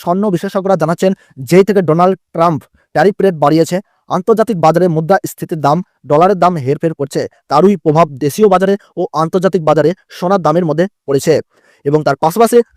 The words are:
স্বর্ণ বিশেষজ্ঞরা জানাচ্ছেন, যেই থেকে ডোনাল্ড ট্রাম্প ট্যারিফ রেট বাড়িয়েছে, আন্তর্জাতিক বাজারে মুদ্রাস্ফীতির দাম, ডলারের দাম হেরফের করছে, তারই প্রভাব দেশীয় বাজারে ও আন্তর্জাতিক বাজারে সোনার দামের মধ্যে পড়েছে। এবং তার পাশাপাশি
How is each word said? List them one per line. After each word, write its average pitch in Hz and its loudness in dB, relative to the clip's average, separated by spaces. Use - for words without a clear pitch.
স্বর্ণ 185 -2
বিশেষজ্ঞরা 190 -2
জানাচ্ছেন, 175 0
যেই 185 6
থেকে 202 0
ডোনাল্ড 180 2
ট্রাম্প 165 0
ট্যারিফ 175 2
রেট 185 0
বাড়িয়েছে, 156 2
আন্তর্জাতিক 214 -2
বাজারে 165 2
মুদ্রাস্ফীতির 160 -4
দাম, 151 0
ডলারের 180 2
দাম 180 2
হেরফের 160 -2
করছে, 143 -6
তারই 180 4
প্রভাব 160 2
দেশীয় 208 2
বাজারে 190 2
ও - -2
আন্তর্জাতিক 175 -2
বাজারে 151 2
সোনার 185 -2
দামের 165 0
মধ্যে 151 0
পড়েছে। 139 0
এবং 147 -4
তার 143 -2
পাশাপাশি 226 2